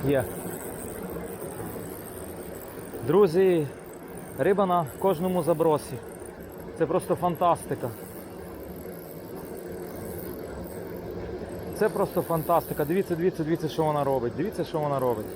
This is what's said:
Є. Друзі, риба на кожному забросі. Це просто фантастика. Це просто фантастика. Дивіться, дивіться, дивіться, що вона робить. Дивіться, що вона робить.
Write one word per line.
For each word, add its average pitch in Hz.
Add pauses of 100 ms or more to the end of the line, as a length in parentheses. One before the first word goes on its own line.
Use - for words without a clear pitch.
Є. 135 (2750)
Друзі, 180 (720)
риба 190
на 175 (120)
кожному 180
забросі. 156 (840)
Це 160
просто 170
фантастика. 170 (4000)
Це 214
просто 202
фантастика. 165
Дивіться, 180
дивіться, 165
дивіться, 160
що 160
вона 147
робить. 127
Дивіться, 170
що -
вона 143
робить. 117